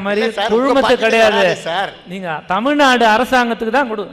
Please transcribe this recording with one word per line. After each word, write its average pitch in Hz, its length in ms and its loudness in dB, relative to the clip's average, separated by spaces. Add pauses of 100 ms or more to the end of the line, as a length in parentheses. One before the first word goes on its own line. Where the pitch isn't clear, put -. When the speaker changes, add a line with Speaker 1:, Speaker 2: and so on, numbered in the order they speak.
Speaker 1:
மாதிரி 208 180 -2
Speaker 2:
இல்ல 226 140 -4
சார், 208 120 -2
உங்க 208 60 2
Speaker 1:
குழுமத்துக்கு 262 300 2
Speaker 2:
பாக்கெட்டுக்கு 220 200 2
Speaker 1:
கிடையாது. 220 380 4
Speaker 2:
வராது 160 240 0
சார். 175 240 -4 (200)
Speaker 1:
நீங்க 180 240 -8 (160)
தமிழ்நாடு 254 640 2
அரசாங்கத்துக்கு 233 640 -2
தான் 269 140 -2
கொடு-, 208 200 -8